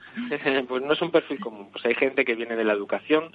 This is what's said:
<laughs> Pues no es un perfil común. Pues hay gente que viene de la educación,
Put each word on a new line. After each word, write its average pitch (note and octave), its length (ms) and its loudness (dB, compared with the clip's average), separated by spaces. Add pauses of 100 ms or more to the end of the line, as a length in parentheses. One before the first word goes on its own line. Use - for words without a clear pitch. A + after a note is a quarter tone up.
(160)
<laughs> D3 520 0
Pues B2+ 140 -2
no C#3+ 120 0
es D3+ 80 0
un E3 100 -2
perfil D3+ 280 2
común. G#2 320 -10
Pues - 140 -12
hay A#2+ 80 4
gente C3+ 320 2
que A#2+ 80 0
viene A#2 220 -4
de A2+ 80 0
la G#2+ 100 4
educación, G#2 600 0